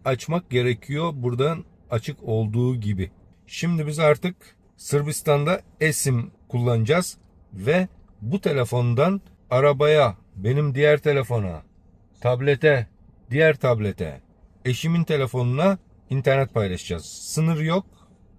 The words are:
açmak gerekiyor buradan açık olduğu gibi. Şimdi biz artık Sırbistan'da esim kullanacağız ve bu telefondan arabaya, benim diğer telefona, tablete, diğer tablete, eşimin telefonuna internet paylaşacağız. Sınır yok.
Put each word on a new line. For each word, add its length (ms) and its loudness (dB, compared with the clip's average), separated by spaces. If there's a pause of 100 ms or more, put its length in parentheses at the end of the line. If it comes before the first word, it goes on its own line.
açmak 440 -4
gerekiyor 680 -2
buradan 500 -2 (240)
açık 340 -4
olduğu 520 -2
gibi. 360 -4 (360)
Şimdi 400 -4
biz 120 -6
artık 360 2 (420)
Sırbistan'da 840 -2 (180)
esim 520 -2 (160)
kullanacağız 720 0 (360)
ve 340 0 (340)
bu 200 -4
telefondan 800 0 (280)
arabaya, 680 4 (180)
benim 400 -2
diğer 220 4
telefona, 680 -2 (580)
tablete, 640 2 (440)
diğer 240 4
tablete, 680 2 (440)
eşimin 380 0
telefonuna 760 0 (320)
internet 440 0
paylaşacağız. 520 -4
Sınır 540 -2
yok. 260 -2 (540)